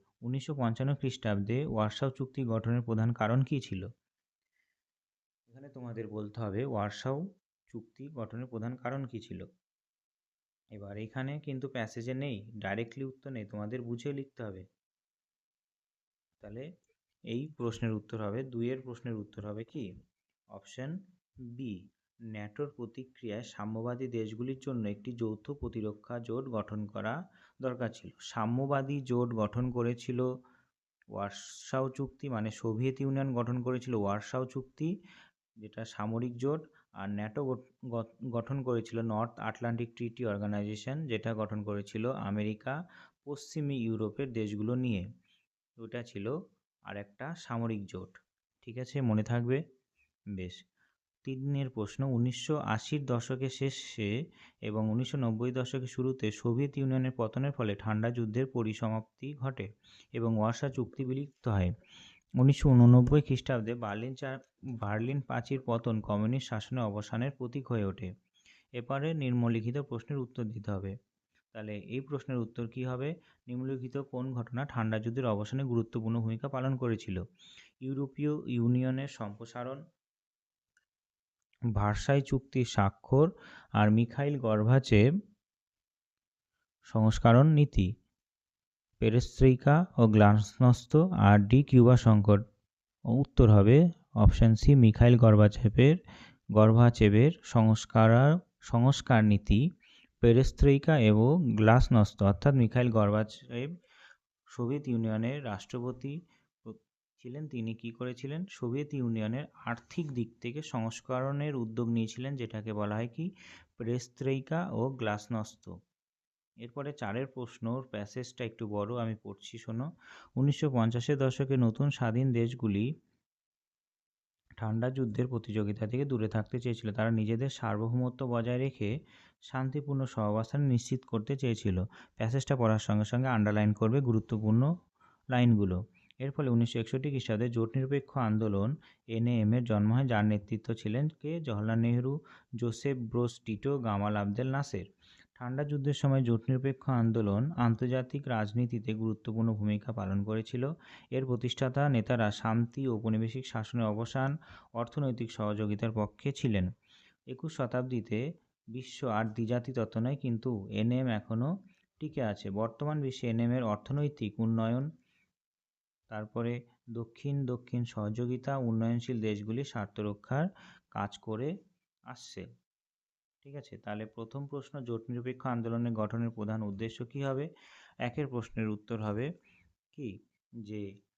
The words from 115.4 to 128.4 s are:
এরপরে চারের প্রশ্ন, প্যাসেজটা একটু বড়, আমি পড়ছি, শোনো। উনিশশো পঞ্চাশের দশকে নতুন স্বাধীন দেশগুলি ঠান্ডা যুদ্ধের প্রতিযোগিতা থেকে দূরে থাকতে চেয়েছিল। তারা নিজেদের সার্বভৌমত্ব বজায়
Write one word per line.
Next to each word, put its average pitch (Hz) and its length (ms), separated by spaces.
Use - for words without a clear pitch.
এরপরে 127 360
চারের 123 340
প্রশ্ন, 127 560
প্যাসেজটা 120 640
একটু 113 220
বড়, 104 320
আমি 113 240
পড়ছি, - 360
শোনো। 120 380
উনিশশো 143 340
পঞ্চাশের 120 480
দশকে 135 380
নতুন 123 340
স্বাধীন 123 420
দেশগুলি 117 680
ঠান্ডা 113 340
যুদ্ধের 123 380
প্রতিযোগিতা 107 580
থেকে 123 180
দূরে 117 240
থাকতে 110 320
চেয়েছিল। 113 320
তারা 110 180
নিজেদের 113 380
সার্বভৌমত্ব 120 800
বজায় 120 320